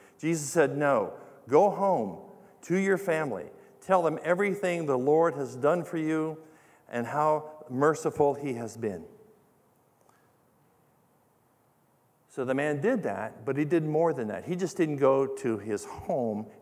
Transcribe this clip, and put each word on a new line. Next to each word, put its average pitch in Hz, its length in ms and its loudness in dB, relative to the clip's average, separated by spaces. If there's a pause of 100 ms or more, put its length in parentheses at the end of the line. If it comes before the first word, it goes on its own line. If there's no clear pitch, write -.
(180)
Jesus 151 320 -4
said, 139 260 4
"No, 143 380 2 (340)
go 165 220 6
home 160 480 0 (460)
to 170 120 -2
your 190 220 2
family. 156 480 -2 (360)
Tell 185 200 4
them 160 220 0
everything 175 640 0
the 135 100 2
Lord 151 380 4
has 127 200 -6
done 151 280 2
for 165 140 -8
you 156 400 -2 (520)
and 120 180 -4
how 151 440 0 (180)
merciful 147 640 2
he 143 220 -6
has 117 200 -8
been." 101 300 -6 (3250)
So 127 140 -6
the 127 100 0
man 147 260 0
did 214 220 2
that, 107 420 -6
but 139 120 -2
he 151 80 0
did 160 180 2
more 156 300 2
than 120 160 -4
that. 95 160 -8
He 165 100 -4
just 180 220 -4
didn't 151 200 0
go 135 300 4
to 123 300 -2
his 104 280 -4
home 113 600 -4 (160)